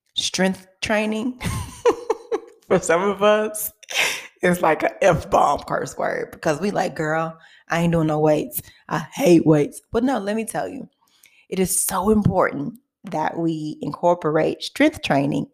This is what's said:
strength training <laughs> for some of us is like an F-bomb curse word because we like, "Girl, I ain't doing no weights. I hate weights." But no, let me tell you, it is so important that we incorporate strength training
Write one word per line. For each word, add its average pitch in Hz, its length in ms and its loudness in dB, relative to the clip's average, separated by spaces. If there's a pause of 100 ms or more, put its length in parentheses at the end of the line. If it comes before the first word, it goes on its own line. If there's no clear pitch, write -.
(160)
strength - 500 -2 (140)
training 214 580 -2 (680)
<laughs> - 640 -8
for 190 100 4
some 170 240 2
of 196 200 -2
us 214 480 2 (720)
is 175 180 2
like 160 220 2
an - 80 0 (120)
F-bomb - 680 2
curse - 280 -4
word - 360 -4
because 151 280 -2
we 202 120 -2
like, 165 240 -4
"Girl, 160 420 -2 (300)
I 170 140 0
ain't 170 100 2
doing 160 160 2
no 151 100 0
weights. 151 420 2 (280)
I 160 100 -2
hate 170 480 4
weights." 151 340 4 (120)
But 226 100 0
no, 254 160 0
let 202 160 -4
me 220 100 -4
tell 185 240 -6
you, 185 200 -12 (600)
it 185 120 -2
is - 200 0
so 185 300 0
important 185 640 0 (300)
that 160 340 -4
we 160 420 -4
incorporate 156 840 0
strength - 400 0
training 147 520 0